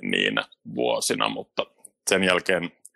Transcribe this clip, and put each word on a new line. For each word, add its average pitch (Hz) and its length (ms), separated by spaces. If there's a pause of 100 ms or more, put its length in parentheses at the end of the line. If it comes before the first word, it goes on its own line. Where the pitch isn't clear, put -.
niinä 50 420 (300)
vuosina, 58 540
mutta - 380 (400)
sen 95 180
jälkeen 90 480 (240)